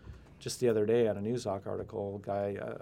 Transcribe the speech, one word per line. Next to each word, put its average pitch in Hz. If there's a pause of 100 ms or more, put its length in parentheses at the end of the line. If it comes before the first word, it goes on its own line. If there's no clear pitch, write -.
(380)
just -
the 123
other 107
day 113
on 101
a 101
Newstalk 104
article, 101
a 101
guy, 101
uh, 117